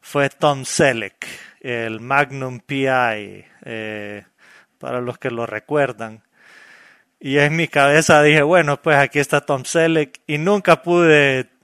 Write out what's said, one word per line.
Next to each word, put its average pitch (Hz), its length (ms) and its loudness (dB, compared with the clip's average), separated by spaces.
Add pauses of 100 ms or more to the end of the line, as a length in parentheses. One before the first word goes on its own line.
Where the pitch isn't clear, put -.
fue 139 300 -4
Tom 139 340 -2
Selleck, 117 600 -2 (340)
el 117 400 -8
Magnum 131 600 -4
P 135 240 -6
I, 110 600 -4 (220)
eh, 107 580 -12 (540)
para 123 240 -8
los 123 160 -10
que 131 120 -6
lo 117 140 -6
recuerdan. 113 800 -6 (960)
Y 139 180 -4
en 147 160 2
mi 165 140 -2
cabeza 147 540 4
dije, 151 200 4
"Bueno, 151 380 2
pues 151 160 2
aquí 139 220 2
está 143 240 0
Tom 135 240 -4
Selleck", 165 600 0
y 147 120 -4
nunca 185 440 2
pude 151 680 4 (140)